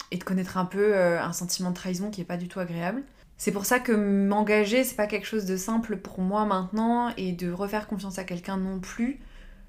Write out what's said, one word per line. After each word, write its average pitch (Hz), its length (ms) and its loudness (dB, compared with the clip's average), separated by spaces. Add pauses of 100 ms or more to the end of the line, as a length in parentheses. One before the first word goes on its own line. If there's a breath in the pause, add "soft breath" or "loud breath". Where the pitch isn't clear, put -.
(120)
et 175 60 -2
de 175 60 -8
connaître 185 320 0
un 180 100 2
peu, 202 280 4
euh, 175 260 6
un 170 120 -2
sentiment 180 380 -2
de 180 40 0
trahison 185 360 -4
qui 202 100 -8
est 170 40 -4
pas 175 120 -6
du 175 100 -6
tout 190 140 -8
agréable. 175 420 -4 (360 soft breath)
C'est 196 140 0
pour 196 140 -2
ça 247 140 4
que 240 120 0
m'engager, 208 920 4
c'est 247 140 -2
pas 208 100 2
quelque 208 200 -4
chose 214 180 -2
de 185 140 0
simple 226 400 -2
pour - 220 -8
moi 202 260 2
maintenant, 220 680 2
et 185 160 -2
de 175 200 -2
refaire 202 340 -2
confiance 196 320 -6
à 185 60 -4
quelqu'un 180 320 -6
non 190 240 -2
plus, 240 400 -4 (480 loud breath)